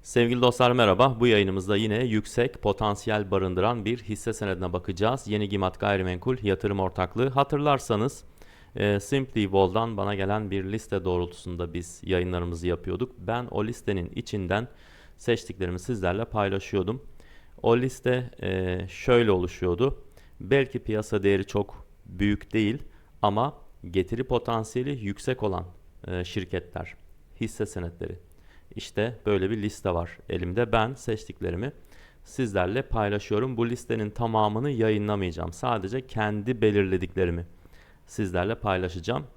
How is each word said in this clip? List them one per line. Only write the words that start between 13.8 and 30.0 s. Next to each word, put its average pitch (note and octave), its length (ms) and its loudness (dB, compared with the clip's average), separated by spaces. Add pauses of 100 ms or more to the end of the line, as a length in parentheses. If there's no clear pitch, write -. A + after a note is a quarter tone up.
içinden G2 580 -2 (480)
seçtiklerimi F#2 640 -2
sizlerle F#2+ 460 -2
paylaşıyordum. G2 800 -2 (600)
O A#2 160 6
liste, B2+ 520 0 (120)
e, F#2 460 -2
şöyle A#2+ 420 4
oluşuyordu. F2+ 720 2 (380)
Belki B2+ 380 0
piyasa G#2+ 440 -2
değeri G2 240 4
çok - 400 -4 (200)
büyük G2+ 460 0
değil A2 300 2 (400)
ama G#2+ 320 2 (360)
getiri F#2+ 340 0
potansiyeli A#2+ 800 -2
yüksek G2+ 380 -4
olan, F2+ 220 -2 (420)
e, F2+ 180 -4
şirketler, F2+ 680 -6 (460)
hisse A2 260 -4
senetleri. F2 520 -8 (580)
İşte A2 500 -4
böyle G2 240 2
bir A2 120 -2
liste G2+ 320 -2
var E2+ 240 -4 (100)